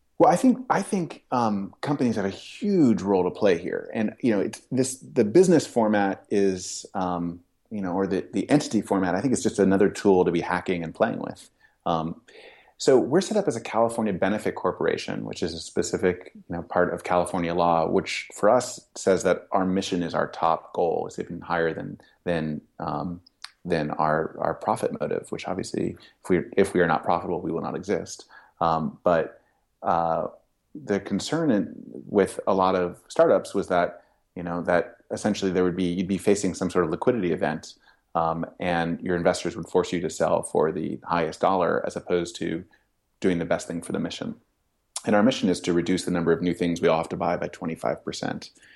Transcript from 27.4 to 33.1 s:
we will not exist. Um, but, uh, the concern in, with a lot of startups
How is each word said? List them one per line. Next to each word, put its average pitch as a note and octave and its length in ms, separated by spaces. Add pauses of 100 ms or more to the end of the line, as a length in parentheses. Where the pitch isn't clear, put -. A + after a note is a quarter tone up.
we E2 120
will E2 100
not D#2+ 120
exist. F2+ 520 (340)
Um, D#2+ 420
but, E2+ 360 (440)
uh, E2+ 440 (480)
the B2+ 260
concern D3 500
in, G2+ 220 (340)
with - 400
a G#2+ 60
lot F#2+ 220
of F2+ 340
startups D3 460